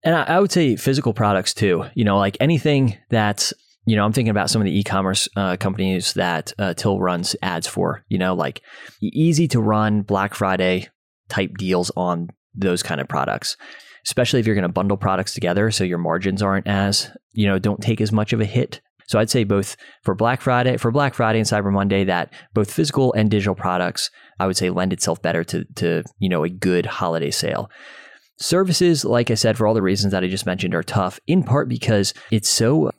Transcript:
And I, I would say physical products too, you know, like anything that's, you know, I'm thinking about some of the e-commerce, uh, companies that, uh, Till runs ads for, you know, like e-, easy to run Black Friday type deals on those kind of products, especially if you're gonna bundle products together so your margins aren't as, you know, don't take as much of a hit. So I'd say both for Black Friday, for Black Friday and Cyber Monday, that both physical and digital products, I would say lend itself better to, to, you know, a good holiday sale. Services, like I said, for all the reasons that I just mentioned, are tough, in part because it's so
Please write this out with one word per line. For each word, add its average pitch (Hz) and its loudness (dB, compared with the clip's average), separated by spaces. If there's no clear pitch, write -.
And 165 2
I, 156 2
I 170 2
would 202 2
say 143 4
physical 135 0
products 104 2
too, 92 2
you 117 2
know, 101 4
like 98 2
anything 139 2
that's, 107 0
you 110 4
know, 104 4
I'm 110 2
thinking 113 2
about 101 0
some 110 2
of 101 2
the 95 2
e-commerce, 98 0
uh, 95 0
companies 95 -2
that, 87 -2
uh, 95 -2
Till 98 0
runs 90 -2
ads 87 -4
for, - -4
you 92 -2
know, 92 0
like - -4
e-, 110 -2
easy 160 4
to 120 2
run 107 2
Black 101 -2
Friday 92 0
type 95 -4
deals 92 0
on 87 -2
those 92 -2
kind 73 -4
of 67 -6
products, - -4
especially 123 0
if 110 2
you're 110 2
gonna 90 2
bundle 98 0
products 95 -2
together 95 0
so - 0
your 87 -2
margins 90 -2
aren't 98 0
as, 98 0
you 107 0
know, 98 2
don't 101 -2
take - -2
as 104 0
much 107 0
of 113 0
a 110 2
hit. - -4
So 185 0
I'd 151 2
say 123 2
both 101 0
for 101 0
Black 117 -2
Friday, 123 2
for 117 0
Black 139 0
Friday 110 2
and 107 0
Cyber 101 0
Monday, 98 2
that 90 0
both 104 0
physical 135 0
and 107 2
digital 101 2
products, 90 -2
I 92 0
would 95 0
say 90 0
lend 92 -2
itself 85 -2
better 85 -2
to, 85 -6
to, 85 -2
you 98 0
know, 85 0
a 85 -2
good 90 0
holiday 82 -4
sale. - -6
Services, 175 2
like 117 2
I 113 2
said, 110 2
for 107 2
all 107 4
the 113 2
reasons 98 2
that 95 0
I 92 0
just 95 -4
mentioned, 90 -2
are 85 0
tough, - -2
in 175 2
part 139 0
because 110 0
it's 107 0
so 135 2